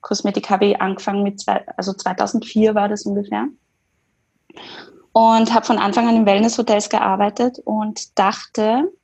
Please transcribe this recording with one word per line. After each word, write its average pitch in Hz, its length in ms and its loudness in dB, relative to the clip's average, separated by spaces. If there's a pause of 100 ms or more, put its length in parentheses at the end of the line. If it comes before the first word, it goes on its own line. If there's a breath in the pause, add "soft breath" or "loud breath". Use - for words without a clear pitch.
Kosmetik 202 500 -4
habe 202 160 4
ich 202 140 2
angefangen 196 420 -2
mit 202 180 -4
zwei, - 240 -2 (120)
also 190 160 -4
zweitausendvier 214 840 0
war 208 140 2
das 208 160 -6
ungefähr. 208 440 -4 (1600 loud breath)
Und 226 400 4
habe 226 140 2
von 226 120 2
Anfang 208 300 0
an 226 80 4
in 220 100 4
Wellnesshotels 214 640 2
gearbeitet 208 760 0
und 214 540 -6
dachte 220 720 0 (140)